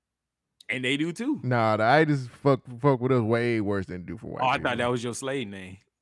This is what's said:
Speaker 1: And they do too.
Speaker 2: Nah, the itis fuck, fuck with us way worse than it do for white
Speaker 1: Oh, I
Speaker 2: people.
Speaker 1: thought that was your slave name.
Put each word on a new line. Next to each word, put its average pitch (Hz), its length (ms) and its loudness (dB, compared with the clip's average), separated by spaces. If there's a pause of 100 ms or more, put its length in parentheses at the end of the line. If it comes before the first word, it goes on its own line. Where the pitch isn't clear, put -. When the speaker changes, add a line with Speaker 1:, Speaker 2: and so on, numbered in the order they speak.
(680)
Speaker 1:
And 127 160 -4
they 131 120 2
do 160 160 -2
too. 240 300 -4
Speaker 2:
Nah, 113 340 2
the 107 80 2
itis 143 440 4 (140)
fuck, 139 180 4 (200)
fuck 131 200 2
with 127 100 2
us 127 120 4
way 117 380 2
worse 98 260 -2
than 87 160 -10
it 85 40 -14
do 90 100 -10
for - 120 -14
white - 140 -6
Speaker 1:
Oh, 131 40 2
I 127 100 2
Speaker 2:
people. 131 140 -2
Speaker 1:
thought 120 80 -2
that 120 120 0
was 123 120 -2
your 120 120 -6
slave 135 340 -6
name. 95 300 -14 (240)